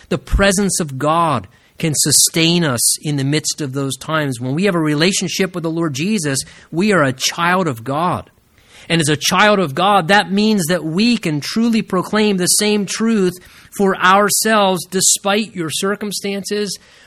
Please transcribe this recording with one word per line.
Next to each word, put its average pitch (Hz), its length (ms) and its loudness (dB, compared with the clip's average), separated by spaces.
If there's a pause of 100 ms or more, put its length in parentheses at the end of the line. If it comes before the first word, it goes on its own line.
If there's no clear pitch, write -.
the 175 80 -2
presence 196 640 0
of 139 160 -6
God 147 500 0 (300)
can 160 180 -2
sustain 165 680 2
us - 400 -2
in 151 120 -2
the 135 60 -2
midst 151 380 -2
of 139 100 -6
those 135 260 -4
times. 147 420 -4
When 127 160 -4
we 185 100 0
have 185 100 2
a 170 40 0
relationship 180 760 0
with 175 100 -8
the 165 80 -2
Lord 165 220 -2
Jesus, 151 460 -2 (320)
we 202 200 0
are 170 120 4
a 131 100 0
child 175 540 0
of 117 160 -6
God. 143 480 -4 (580)
And 165 120 2
as 143 80 0
a 151 80 2
child 202 420 2
of 143 160 -2
God, 185 320 2
that 196 240 2
means 208 360 2
that 170 160 -2
we 208 340 2
can 151 240 -2
truly 226 400 0
proclaim 202 560 0
the 180 100 0
same 208 380 2
truth 214 480 0 (440)
for 190 200 2
ourselves 196 880 2
despite 196 680 0
your 165 160 -6
circumstances 202 1080 -6 (300)